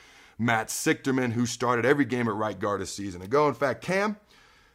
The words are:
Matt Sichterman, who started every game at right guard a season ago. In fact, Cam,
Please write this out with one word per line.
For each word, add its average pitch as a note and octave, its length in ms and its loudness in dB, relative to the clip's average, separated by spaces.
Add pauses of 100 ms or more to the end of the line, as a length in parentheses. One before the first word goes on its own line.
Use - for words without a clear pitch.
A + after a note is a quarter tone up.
(380)
Matt A2 300 0
Sichterman, C3 640 0
who A#2+ 160 0
started A#2+ 360 0
every C#3+ 220 4
game B2 220 0
at G#2 80 0
right G#2 240 -4
guard G2+ 220 -2
a F#2+ 40 -6
season F2+ 380 -10
ago. C#3 240 2
In C#3+ 80 0
fact, C3 260 -2
Cam, G3+ 360 -2 (580)